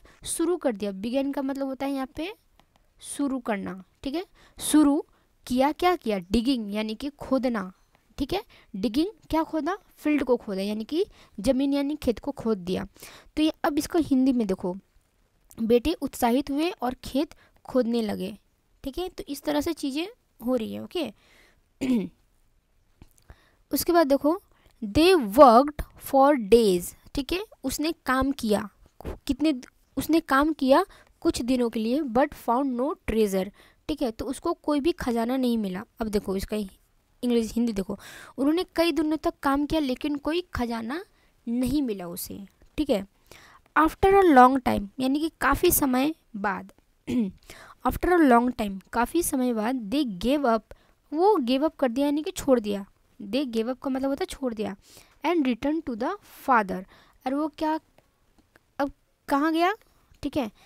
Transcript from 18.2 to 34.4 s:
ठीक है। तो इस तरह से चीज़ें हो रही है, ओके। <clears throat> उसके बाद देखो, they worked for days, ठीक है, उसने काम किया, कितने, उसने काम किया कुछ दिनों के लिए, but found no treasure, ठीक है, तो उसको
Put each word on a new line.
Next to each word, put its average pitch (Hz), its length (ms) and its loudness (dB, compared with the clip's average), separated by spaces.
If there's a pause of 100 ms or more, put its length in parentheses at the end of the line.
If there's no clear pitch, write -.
ठीक 269 140 -8
है। 359 100 -6
तो - 200 -14
इस 277 140 -10
तरह 294 180 -2
से 330 120 -4
चीज़ें 302 360 -6 (380)
हो 254 100 0
रही 220 160 -6
है, 208 120 -10
ओके। 302 280 -6 (680)
<clears throat> 240 260 0 (1600)
उसके 311 200 -2
बाद 330 140 6
देखो, 285 340 2 (440)
they 302 400 4
worked 247 580 8 (280)
for 277 260 6
days, 202 580 2 (200)
ठीक 277 180 -4
है, 381 120 -4 (200)
उसने 294 280 -4 (140)
काम 262 260 0
किया, 208 360 -2 (380)
कितने, 285 540 -2 (360)
उसने 302 240 2
काम 294 320 2
किया 285 340 4 (340)
कुछ - 220 0
दिनों 240 280 0
के 226 100 -6
लिए, 240 220 0
but 269 260 0
found 254 380 -2 (140)
no 262 60 -2
treasure, 208 640 -2 (380)
ठीक 311 140 -4
है, 240 80 0
तो - 140 -10
उसको 339 280 -4